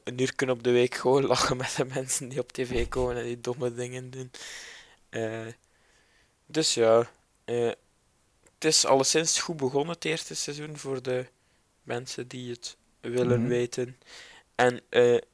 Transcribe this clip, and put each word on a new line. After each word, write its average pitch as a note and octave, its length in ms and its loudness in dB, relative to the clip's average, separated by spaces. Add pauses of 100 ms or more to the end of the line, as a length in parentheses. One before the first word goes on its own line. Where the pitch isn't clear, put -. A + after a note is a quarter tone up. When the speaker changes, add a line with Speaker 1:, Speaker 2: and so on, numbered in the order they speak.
Speaker 1:
een B2+ 180 -6
uurken C3 280 0
op A#2+ 140 -2
de B2 80 4
week B2 240 4
gewoon C3+ 340 4
<laughs> B2 40 2
lachen B2+ 240 2
met B2+ 200 -6
de C3+ 80 0
mensen C3 440 -4
die B2+ 100 -4
op - 120 -6
T - 60 -18
V B2 300 -2
komen B2 300 -2
en A#2 60 -4
die A#2+ 180 -6
domme B2 320 -4
dingen B2+ 360 -8
doen. B2+ 220 -14 (800)
Eh, A2+ 380 -6 (1000)
dus D3+ 280 0
ja, A#2 360 6 (360)
eh, A#2 260 -2 (840)
het - 120 -8
is D#3 200 4
alleszins D3+ 540 2
goed E3 180 -6
begonnen, C#3 380 -2
het - 100 -10
eerste D#3 300 -4
seizoen, D3+ 420 -8
voor C3+ 240 -8
de B2+ 240 -2 (580)
mensen B2 440 -8
die B2 240 -10
het - 260 -14 (220)
willen B2 400 2
Speaker 2:
Mhm. A#2 100 0
Speaker 1:
weten. B2 480 -2 (580)
En, B2 340 4
eh, B2 240 6 (200)